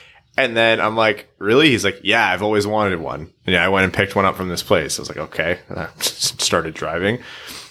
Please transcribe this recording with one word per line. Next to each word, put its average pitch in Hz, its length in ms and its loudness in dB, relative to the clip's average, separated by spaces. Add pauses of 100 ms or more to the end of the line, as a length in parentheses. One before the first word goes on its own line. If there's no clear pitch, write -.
(440)
And 117 140 -2
then 113 220 4
I'm 107 160 0
like, 110 420 0
"Really?" 123 320 4
He's 107 160 2
like, 95 180 -2
"Yeah, 107 240 4
I've 92 160 0
always 107 220 2
wanted 104 340 0
one." 69 220 -8 (240)
And 95 80 0
yeah, 87 120 4
I 92 40 2
went 95 160 4
and 90 80 -2
picked 98 220 0
one 98 100 4
up 92 100 2
from 92 140 -6
this 85 140 -6
place. 78 340 0
I - 40 -10
was 69 80 -12
like, - 80 -10
"Okay." 82 420 -4 (100)
And - 100 -10
I 82 140 -8
<laughs> - 60 -20
started - 720 -4
driving. 87 460 -2 (520)